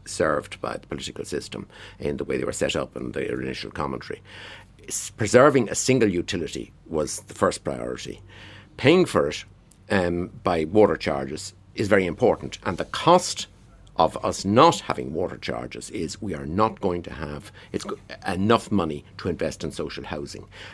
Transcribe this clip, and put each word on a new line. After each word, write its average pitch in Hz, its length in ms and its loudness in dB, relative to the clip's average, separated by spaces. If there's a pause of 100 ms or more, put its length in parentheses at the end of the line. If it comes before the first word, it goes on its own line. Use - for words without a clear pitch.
served - 540 -2
by - 180 -6
the - 100 -16
political - 360 -10
system - 440 -8 (320)
in 73 160 -4
the 73 80 -6
way 65 120 -2
they 64 80 -2
were - 80 -4
set - 220 -2
up 69 220 -4
and 62 180 -8
their 64 260 -4
initial 64 300 -8
commentary. 67 520 -8 (680)
S-, - 220 -8
preserving 120 580 6
a - 80 -4
single 127 320 4
utility 85 640 -4 (140)
was 78 340 -4
the - 140 -18
first - 280 0
priority. 62 600 -8 (540)
Paying 165 280 6
for 76 240 4
it, - 160 -6 (440)
um, 90 420 2 (120)
by 85 220 2
water 87 320 6
charges 71 580 -4 (220)
is 110 100 -2
very 95 200 4
important, 85 580 0
and 90 120 -2
the - 100 -4
cost - 600 2 (500)
of 80 280 4
us 92 220 -2
not 127 340 6
having - 320 -4
water 78 240 -4
charges 62 540 -8
is - 320 -8
we 98 120 -6
are 71 120 -8
not 98 340 0
going 87 220 -2
to - 100 -12
have, 73 400 -10 (200)
it's - 120 -4
go-, - 140 -8 (280)
enough 98 460 2
money 80 320 -2 (140)
to - 100 -4
invest 78 340 -4
in 78 80 -6
social 73 340 -8
housing, 71 420 -10 (280)